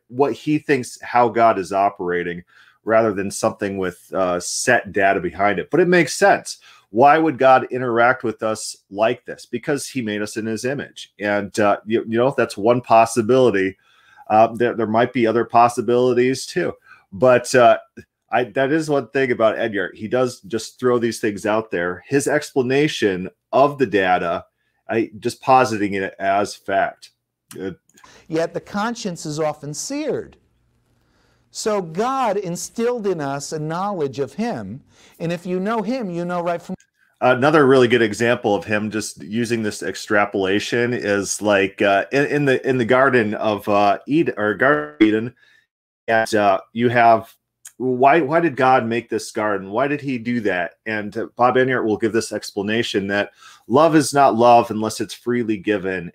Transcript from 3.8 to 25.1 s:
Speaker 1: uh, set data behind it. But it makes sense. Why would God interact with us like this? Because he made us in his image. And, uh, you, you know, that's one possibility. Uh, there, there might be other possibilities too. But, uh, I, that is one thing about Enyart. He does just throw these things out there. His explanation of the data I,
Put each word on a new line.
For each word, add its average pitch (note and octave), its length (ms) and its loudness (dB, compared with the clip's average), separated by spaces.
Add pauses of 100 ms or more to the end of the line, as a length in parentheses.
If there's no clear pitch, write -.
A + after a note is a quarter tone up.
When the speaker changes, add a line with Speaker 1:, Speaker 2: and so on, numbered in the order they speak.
Speaker 1:
uh, F2+ 260 -2
set - 520 -2
data G2 280 2
behind F#2 380 -2
it. - 140 -8
But D3+ 80 2
it F3 80 4
makes F3 280 2
sense. - 440 0 (320)
Why C#3+ 260 6
would D#3 220 0
God C3 320 4
interact B2 520 0
with A2 200 -6
us A2 320 -6 (160)
like A2+ 340 -2
this? - 220 -16
Because B2+ 400 -6
he C3 140 -8
made G#2 200 -4
us G#2+ 160 -8
in G#2+ 80 -6
his A2+ 200 -6
image. B2 540 -8
And, G#2 400 -2
uh, G2+ 260 2
you, A2 220 0
you A2+ 120 -4
know, C3 160 2
that's A#2 220 -2
one A#2+ 240 0
possibility. A2+ 960 2 (520)
Uh, A2 260 6
there, A2+ 200 0
there A2 120 -2
might A#2 240 0
be A#2+ 140 0
other A2+ 200 2
possibilities B2 1000 2
too. - 280 -6 (380)
But, B2 440 4
uh, A#2 240 6 (520)
I, A#2+ 120 0
that C3 280 -2
is D#3 200 -2
one C#3 180 -2
thing C3+ 220 0
about A2 260 2
Enyart. G2 380 -4
He G#2 120 -12
does B2 340 -2
just - 380 -10
throw B2 200 2
these A2+ 200 -4
things G#2 280 -4
out A2 240 -2
there. F2+ 360 -4
His C#3 200 0
explanation C3 1040 -2 (220)
of C#3 280 2
the B2+ 80 2
data F2+ 580 0 (460)
I, A2 180 -2 (100)